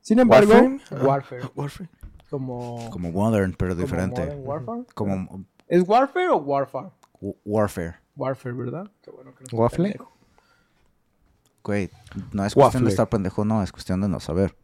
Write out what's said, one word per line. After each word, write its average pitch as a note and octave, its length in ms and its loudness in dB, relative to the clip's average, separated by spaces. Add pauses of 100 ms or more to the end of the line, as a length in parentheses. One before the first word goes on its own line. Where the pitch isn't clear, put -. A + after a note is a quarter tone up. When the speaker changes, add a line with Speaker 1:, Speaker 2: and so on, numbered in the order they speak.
Speaker 1:
Sin A3 200 2
embargo, A3 340 8
Speaker 2:
¿Warframe? C4 260 6 (260)
Speaker 1:
Warfare. C3+ 380 -2
Speaker 2:
Ah, C3 100 -12
Warfare. C#3+ 360 -10 (400)
Speaker 1:
Como, A#2+ 600 -8
Speaker 3:
Como F2 220 -6
Modern, G2 460 0
pero F#2 160 -2
Speaker 1:
como E2+ 80 -4
Speaker 3:
diferente. F2+ 400 -4
Speaker 1:
Modern C#3+ 240 -8
Warfare. D#3 360 -8 (120)
Speaker 3:
Como F#2+ 500 -6 (240)
Speaker 1:
¿Es F3+ 180 2
Warfare C4 420 2
o B3+ 100 2
Warfare? C#3 500 -4 (320)
Speaker 3:
Wa-, G2+ 140 -8 (100)
Warfare. G2+ 500 -2 (220)
Speaker 1:
Warfare, C3 380 -8
¿verdad? C3 360 -10 (120)
Qué - 80 -20
bueno - 240 -20
que - 100 -20
no B2+ 60 -14
soy A#2 80 -4
Speaker 2:
¿Waffle? A#2+ 320 2
Speaker 1:
pendejo. - 220 -14 (1500)
Speaker 3:
Güey, G2+ 280 -4 (420)
no G2 140 -4
es G#2 80 -6
cuestión B2+ 280 6
de A#2 40 2
Speaker 2:
Waffle. - 40 2
Speaker 3:
estar G2 200 0
pendejo, G2+ 340 -2
no, G#2+ 180 0
es F2+ 80 -4
cuestión - 300 -6
de G2+ 80 -2
no F2 120 -2
saber. F#2+ 440 -2